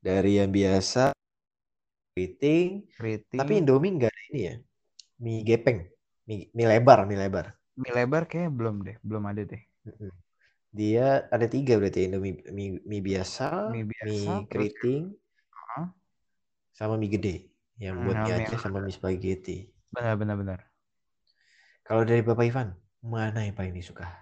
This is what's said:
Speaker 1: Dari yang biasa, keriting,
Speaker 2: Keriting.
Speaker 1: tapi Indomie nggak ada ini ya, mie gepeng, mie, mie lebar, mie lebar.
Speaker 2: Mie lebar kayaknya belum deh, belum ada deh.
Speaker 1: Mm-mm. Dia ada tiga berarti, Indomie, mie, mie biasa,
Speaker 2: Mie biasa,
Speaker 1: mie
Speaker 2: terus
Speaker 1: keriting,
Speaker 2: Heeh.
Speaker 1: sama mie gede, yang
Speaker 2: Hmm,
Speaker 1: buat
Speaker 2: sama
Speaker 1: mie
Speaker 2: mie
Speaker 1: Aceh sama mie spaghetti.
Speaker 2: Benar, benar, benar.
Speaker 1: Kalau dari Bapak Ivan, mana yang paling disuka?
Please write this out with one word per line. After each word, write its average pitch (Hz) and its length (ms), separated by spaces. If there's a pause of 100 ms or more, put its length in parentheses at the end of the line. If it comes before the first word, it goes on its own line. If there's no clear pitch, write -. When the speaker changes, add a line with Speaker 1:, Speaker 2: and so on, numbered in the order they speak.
Speaker 1:
Dari 98 320
yang 98 160
biasa, 98 600 (1000)
keriting, 156 540 (280)
Speaker 2:
Keriting. - 540
Speaker 1:
tapi - 100
Indomie 143 380
nggak 117 160
ada - 80 (100)
ini 147 160
ya, - 60 (720)
mie 113 160 (100)
gepeng, 113 300 (480)
mie, 104 140 (160)
mie 117 140
lebar, 120 280 (100)
mie 101 140
lebar. 92 240 (340)
Speaker 2:
Mie 127 160
lebar 135 320
kayaknya 170 280
belum 113 180 (120)
deh, 110 100 (100)
belum 107 240
ada 104 100 (100)
deh. - 100 (260)
Speaker 1:
Mm-mm. 101 240 (680)
Dia 110 280 (280)
ada 113 200
tiga 135 240
berarti, 95 280
Indomie, 95 280 (220)
mie, 98 120 (220)
mie 104 180
biasa, 95 380 (240)
Speaker 2:
Mie 113 200
biasa, 107 420
Speaker 1:
mie 135 160
Speaker 2:
terus 104 240
Speaker 1:
keriting, 135 300 (540)
Speaker 2:
Heeh. 147 300 (920)
Speaker 1:
sama 107 240
mie 101 140
gede, 95 200 (500)
yang 92 100
Speaker 2:
Hmm, 90 100
Speaker 1:
buat - 120
Speaker 2:
sama 107 140
Speaker 1:
mie - 60
Speaker 2:
mie 110 100
Speaker 1:
Aceh 120 160
sama 98 220
mie 95 120
spaghetti. 92 600 (340)
Speaker 2:
Benar, 113 280
benar, 104 180
benar. 98 340 (1160)
Speaker 1:
Kalau 113 220
dari 117 180
Bapak 117 220
Ivan, 120 200 (440)
mana 113 320
yang 101 120
paling 92 200
disuka? - 280 (160)